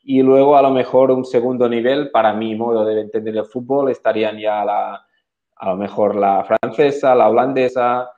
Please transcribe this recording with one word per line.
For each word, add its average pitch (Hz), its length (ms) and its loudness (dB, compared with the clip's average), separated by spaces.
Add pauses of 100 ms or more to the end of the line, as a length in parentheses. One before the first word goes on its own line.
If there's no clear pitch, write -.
y 135 180 0
luego 135 360 6
a 135 60 6
lo 139 80 4
mejor 131 420 2
un 127 120 -2
segundo 123 440 -2
nivel, 123 420 -2
para 110 240 2
mi 110 220 -6
modo 117 280 -2
de 110 160 0
entender 110 360 -8
el 107 100 -4
fútbol, 131 440 -2
estarían 107 460 -2
ya 104 280 -4
la, 104 420 -6 (500)
a 98 140 -6
lo 92 60 -4
mejor 101 400 -2
la 98 280 0
francesa, 139 720 0
la 113 140 4
holandesa, 123 880 0